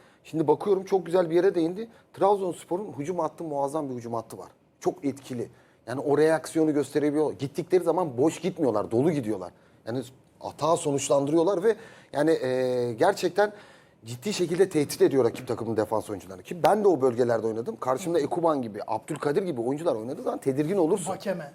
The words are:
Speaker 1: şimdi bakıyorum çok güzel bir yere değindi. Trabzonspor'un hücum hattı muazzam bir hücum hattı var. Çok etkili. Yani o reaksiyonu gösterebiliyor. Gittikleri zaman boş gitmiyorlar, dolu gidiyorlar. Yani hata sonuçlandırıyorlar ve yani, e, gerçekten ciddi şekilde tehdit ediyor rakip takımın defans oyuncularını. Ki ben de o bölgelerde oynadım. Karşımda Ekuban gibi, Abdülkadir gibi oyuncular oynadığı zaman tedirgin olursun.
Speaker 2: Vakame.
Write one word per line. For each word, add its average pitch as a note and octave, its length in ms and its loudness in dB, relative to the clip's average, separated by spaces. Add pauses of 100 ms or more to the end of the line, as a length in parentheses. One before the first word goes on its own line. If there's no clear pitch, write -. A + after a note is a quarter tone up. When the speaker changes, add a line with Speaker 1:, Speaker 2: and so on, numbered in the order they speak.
(240)
Speaker 1:
şimdi D3+ 240 -2
bakıyorum F#3 360 2
çok F#3 220 -2
güzel E3+ 240 2
bir E3 40 0
yere F3 200 4
değindi. F3+ 340 -2 (260)
Trabzonspor'un F#3+ 840 -2
hücum E3+ 200 -6
hattı D#3+ 260 -4
muazzam C#3+ 460 -4
bir B2+ 40 -6
hücum A#2 200 -8
hattı A2 240 -8
var. E2+ 100 -16 (320)
Çok - 240 -4
etkili. B2+ 440 -6 (380)
Yani B2+ 140 -6
o C#3+ 180 2
reaksiyonu D#3 560 4
gösterebiliyor. D3 580 0
Gittikleri E3 520 0
zaman E3 340 0
boş D#3 220 2
gitmiyorlar, B2 500 0
dolu C3 200 2
gidiyorlar. G#2+ 420 -4 (340)
Yani A#2+ 160 -4 (360)
hata D3+ 380 0
sonuçlandırıyorlar D3+ 840 2
ve G#3+ 140 4 (360)
yani, D3 180 2
e, B2+ 640 0
gerçekten F#3 600 2 (520)
ciddi B2 280 -8
şekilde F3+ 360 2
tehdit D3+ 340 -2
ediyor C3+ 220 6
rakip A#2 240 -2
takımın A2+ 280 -4
defans G#2+ 340 0
oyuncularını. F#2 320 -12
Ki F3 200 -10
ben G3+ 220 6
de G3+ 40 6
o D#3 120 6
bölgelerde A#2+ 460 2
oynadım. A2+ 300 -4
Karşımda D3+ 440 -2
Ekuban D3+ 420 0
gibi, G#2+ 240 -8
Abdülkadir D3 560 -4
gibi D3+ 180 -4
oyuncular D3 340 -2
oynadığı B2+ 280 -8
zaman - 160 -4
tedirgin D3+ 380 0
olursun. F#3 360 0
Speaker 2:
Vakame. F3 420 -8